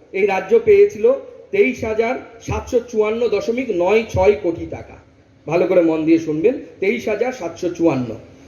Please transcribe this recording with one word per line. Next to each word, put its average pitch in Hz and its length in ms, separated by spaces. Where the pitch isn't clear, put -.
এই 190 140
রাজ্য 190 380
পেয়েছিল 208 480
তেইশ 220 340
হাজার 226 300
সাতশো 226 420
চুয়ান্ন 220 400
দশমিক 226 460
নয় 196 340
ছয় 196 340
কোটি 165 280
টাকা। 117 240
ভালো 175 200
করে 180 140
মন 160 240
দিয়ে 160 140
শুনবেন, 160 360
তেইশ 226 280
হাজার 233 240
সাতশো 170 420
চুয়ান্ন। 131 400